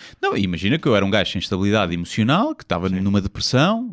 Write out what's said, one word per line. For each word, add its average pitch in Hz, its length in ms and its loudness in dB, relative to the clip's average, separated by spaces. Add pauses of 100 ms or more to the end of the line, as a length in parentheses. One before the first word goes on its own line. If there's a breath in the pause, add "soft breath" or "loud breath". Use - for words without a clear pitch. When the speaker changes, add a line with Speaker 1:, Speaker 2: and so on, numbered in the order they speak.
(220 loud breath)
Speaker 1:
Não, 392 140 0
imagina 98 420 0
que - 80 -2
eu 123 100 4
era 98 80 2
um 95 60 0
gajo 101 220 0
sem 95 80 -4
estabilidade 101 520 0
emocional, 127 600 0
que - 80 -18
estava 87 260 -2
Speaker 2:
Sim. 92 120 0
Speaker 1:
numa 101 200 2
depressão, 185 720 0